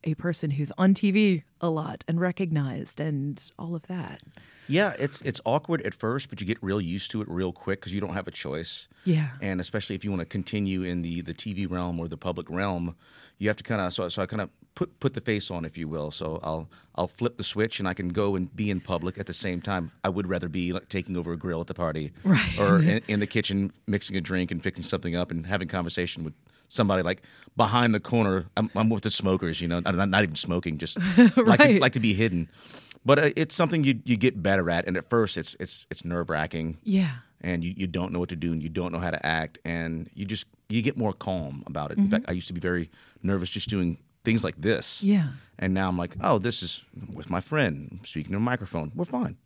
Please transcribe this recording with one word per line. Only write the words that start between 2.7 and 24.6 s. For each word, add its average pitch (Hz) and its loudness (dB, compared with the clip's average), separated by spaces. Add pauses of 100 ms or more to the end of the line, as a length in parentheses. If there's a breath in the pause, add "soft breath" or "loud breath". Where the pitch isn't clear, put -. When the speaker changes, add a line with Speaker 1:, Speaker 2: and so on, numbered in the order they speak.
Speaker 1:
and 143 -4
all 170 -8
of 165 -8
that? - -10 (460 soft breath)
Speaker 2:
Yeah, 180 2
it's, 139 -4
it's - -4
awkward 151 0
at 98 -4
first, 123 -4
but - -10
you 90 -4
get 110 -2
real 98 0
used 90 -4
to 107 -4
it 104 -8
real 87 -2
quick - -6
'cause 87 -10
you 98 0
don't 87 -4
have 92 -4
a - -10
choice. - -8 (180 soft breath)
Speaker 1:
Yeah. 156 2 (120)
Speaker 2:
And 95 -2
especially 101 -6
if 87 -8
you 104 -2
wanna 90 -2
continue 98 -2
in 90 -2
the, 85 -4
the 85 -8
T - -8
V 95 -4
realm 87 -4
or 85 -6
the 78 -8
public 85 -6
realm, 87 -4 (420 soft breath)
you 104 -2
have 107 0
to - -16
kinda, 98 -2
so, 90 -4
so 101 -4
I 92 0
kinda 104 -6 (260)
put, - -6
put 135 0
the 110 -6
face 104 -2
on, 85 -4
if 78 -10
you 80 -6
will. 76 -4
So 80 -6
I'll, 80 -4 (260 soft breath)
I'll 90 0
flip - -4
the 104 -6
switch 110 -2
and 95 -2
I 90 -2
can 90 -4
go 101 0
and 92 -4
be 104 -2
in 92 -2
public 87 -4
at 101 -8
the 90 -8
same 87 -6
time. 92 -4 (120)
I 98 2
would 95 -2
rather 87 -2
be, 87 -2
like, - -8
taking 95 -4
over 85 -4
a 85 -6
grill 82 -4
at 87 -6
the - -8
party 78 -4 (120)
Speaker 1:
Right. 120 4
Speaker 2:
or 101 8
in, 117 4
in 107 2
the 104 2
kitchen 98 0 (160)
mixing 101 -2
a 92 -2
drink 92 0
and 82 -6